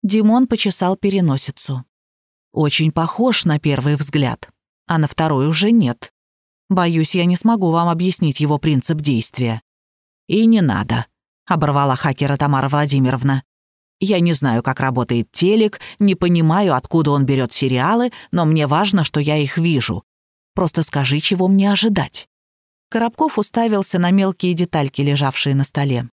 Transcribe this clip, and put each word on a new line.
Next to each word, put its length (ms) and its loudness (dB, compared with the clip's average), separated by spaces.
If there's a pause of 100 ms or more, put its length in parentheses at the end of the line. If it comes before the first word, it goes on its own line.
Димон 420 4
почесал 500 -2
переносицу. 880 -2 (640)
«Очень 400 0
похож 540 0
на 140 2
первый 360 0
взгляд, 560 -4 (340)
а 140 -2
на 80 2
второй 400 0
уже 240 0
нет. 420 0 (560)
Боюсь, 460 0
я 100 2
не 100 4
смогу 360 0
вам 180 2
объяснить 520 -2
его 180 0
принцип 400 -2
действия». 640 -4 (640)
«И 180 2
не 160 4
надо», 460 -2 (400)
оборвала 480 0
хакера 420 -2
Тамара 320 0
Владимировна. 760 0 (560)
«Я 200 0
не 140 2
знаю, 300 0
как 180 -4
работает 500 -2
телек, 480 0 (180)
не 180 2
понимаю, 600 2
откуда 360 0
он 140 2
берет 280 -2
сериалы, 580 0 (200)
но 120 0
мне 240 2
важно, 380 2
что 160 -2
я 160 0
их 200 -2
вижу. 460 -2 (520)
Просто 280 -2
скажи, 380 -2
чего 260 0
мне 240 4
ожидать». 560 -2 (640)
Коробков 480 -2
уставился 640 -2
на 120 2
мелкие 440 0
детальки, 460 -2
лежавшие 540 0
на 80 2
столе. 540 -4